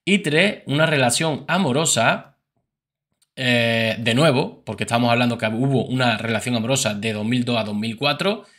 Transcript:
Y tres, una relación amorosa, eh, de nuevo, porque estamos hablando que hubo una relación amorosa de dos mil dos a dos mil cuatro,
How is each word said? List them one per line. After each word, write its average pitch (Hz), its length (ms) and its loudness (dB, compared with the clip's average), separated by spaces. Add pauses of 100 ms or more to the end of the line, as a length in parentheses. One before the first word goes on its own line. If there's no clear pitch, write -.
Y 202 140 2
tres, 175 480 0
una 139 200 2
relación 143 600 0
amorosa, 143 880 0 (1000)
eh, 117 600 2
de 117 180 0
nuevo, 147 500 2
porque 117 180 -8
estamos 120 260 0
hablando 120 280 2
que 113 100 -2
hubo 120 380 0
una 123 320 0
relación 113 400 -2
amorosa 113 360 -2
de 107 200 -4
dos 104 120 -6
mil 120 200 0
dos 120 120 -2
a 110 60 -2
dos 104 120 -6
mil 110 200 -4
cuatro, 160 480 -2 (160)